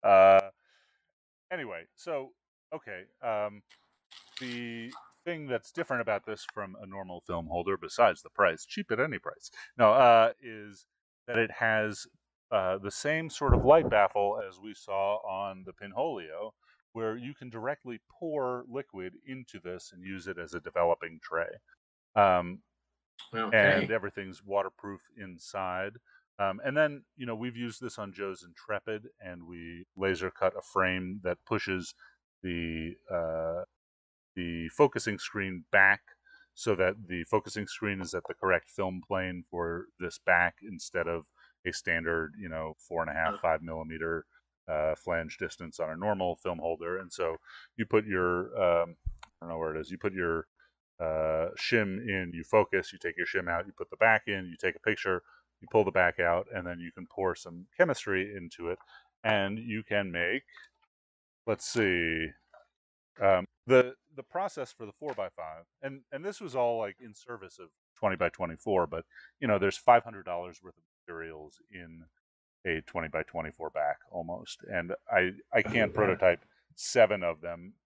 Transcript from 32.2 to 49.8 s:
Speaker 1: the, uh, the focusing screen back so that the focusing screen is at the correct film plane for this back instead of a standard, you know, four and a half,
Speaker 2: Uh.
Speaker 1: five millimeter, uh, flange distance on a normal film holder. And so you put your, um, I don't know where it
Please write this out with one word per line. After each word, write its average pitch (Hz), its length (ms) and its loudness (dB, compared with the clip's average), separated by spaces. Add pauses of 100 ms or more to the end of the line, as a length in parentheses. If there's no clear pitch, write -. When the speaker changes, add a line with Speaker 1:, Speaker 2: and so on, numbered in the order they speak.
Speaker 1:
the, 82 540 -6 (140)
uh, 82 540 -4 (720)
the 85 340 -6
focusing 113 480 0
screen 95 520 -8
back 98 300 6 (540)
so 110 220 0
that 92 200 2 (120)
the 87 160 -4
focusing 104 420 -2
screen 101 340 -6
is 90 140 -8
at 87 120 -4
the - 80 -8
correct 92 360 0
film 92 360 -4
plane 92 440 -4
for 85 360 -4 (120)
this 87 200 -8
back 87 440 4
instead 90 440 -6
of 85 200 -6 (400)
a 87 60 -4
standard, 82 640 -2
you 95 100 -12
know, 80 300 -8
four 82 240 6
and 78 80 2
a 73 40 -2
half, 80 200 4
Speaker 2:
Uh. - 40 -8
Speaker 1:
five 80 240 4
millimeter, 80 600 -2 (420)
uh, 78 280 2
flange 82 420 -4
distance 82 420 -10
on 80 120 -4
a 80 60 -8
normal 95 400 0
film 87 220 -4
holder. 82 420 -4
And 90 120 -14
so 82 240 -2 (400)
you 113 80 -2
put 107 220 2
your, 90 520 0
um, 85 380 2 (180)
I - 140 -20 (140)
don't 85 80 -10
know 82 80 -6
where 80 180 -4
it 78 40 -6